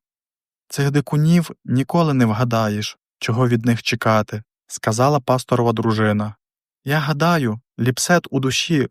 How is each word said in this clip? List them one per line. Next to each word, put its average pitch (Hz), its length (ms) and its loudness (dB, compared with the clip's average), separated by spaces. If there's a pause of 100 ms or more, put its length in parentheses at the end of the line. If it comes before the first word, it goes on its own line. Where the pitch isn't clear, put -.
(680)
«Цих 143 220 -2
дикунів 151 600 2 (140)
ніколи 143 500 0
не 123 120 4
вгадаєш, 110 720 -2 (200)
чого 120 300 0
від 117 180 0
них 117 160 0
чекати», — 110 600 -2 (240)
сказала 131 540 0
пасторова 123 520 0
дружина. 107 600 0 (500)
«Я 143 140 -2
гадаю, 147 640 0 (180)
Ліпсет 127 520 0
у 135 100 -2
душі 131 500 0